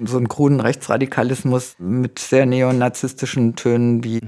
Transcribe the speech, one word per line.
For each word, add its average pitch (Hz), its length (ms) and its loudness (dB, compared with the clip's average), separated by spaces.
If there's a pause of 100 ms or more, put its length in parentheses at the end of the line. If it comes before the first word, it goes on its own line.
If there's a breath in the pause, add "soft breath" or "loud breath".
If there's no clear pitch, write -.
so 117 140 -2
einen 123 100 0
kruden 143 320 2
Rechtsradikalismus 127 1160 -2
mit 120 420 -4
sehr 131 260 2
neonazistischen 127 1080 0
Tönen 120 480 2
wie, 113 140 -4 (100)